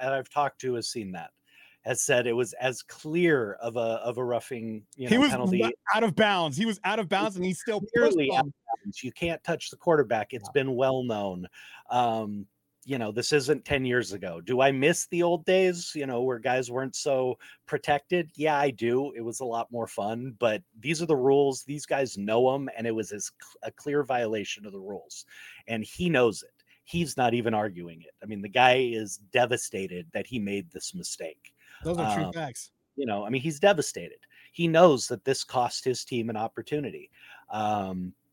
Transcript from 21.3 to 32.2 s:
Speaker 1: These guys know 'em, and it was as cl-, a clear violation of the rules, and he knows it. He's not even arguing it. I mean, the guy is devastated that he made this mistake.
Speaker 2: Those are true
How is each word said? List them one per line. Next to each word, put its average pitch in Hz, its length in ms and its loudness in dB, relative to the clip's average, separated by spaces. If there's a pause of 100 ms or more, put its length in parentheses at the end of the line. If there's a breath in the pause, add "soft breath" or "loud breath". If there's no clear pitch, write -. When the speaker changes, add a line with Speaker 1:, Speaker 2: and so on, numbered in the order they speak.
Speaker 1:
These 147 220 -10
guys 139 320 -2
know 117 380 4
'em, 139 200 -6
and 113 120 -4
it 113 80 -2
was 101 160 -4
as 101 280 -10
cl-, - 300 -14
a - 20 -10
clear 143 320 -2
violation 110 600 -4
of 104 60 -14
the 98 80 -12
rules, 95 460 -12 (420 loud breath)
and 110 160 -4
he 175 260 -4
knows 123 320 4
it. - 220 -20 (220 soft breath)
He's 170 320 -4
not 120 180 4
even 113 180 0
arguing 87 480 -4
it. - 220 -20
I - 20 -16
mean, 107 160 -8
the 101 80 -8
guy 127 280 8 (140)
is 110 260 -4
devastated 98 960 -2
that 101 120 -4
he 123 140 -6
made 101 320 -4
this - 240 -12
mistake. - 580 -12 (300 loud breath)
Speaker 2:
Those 170 160 -2
are 107 160 0
true 98 100 0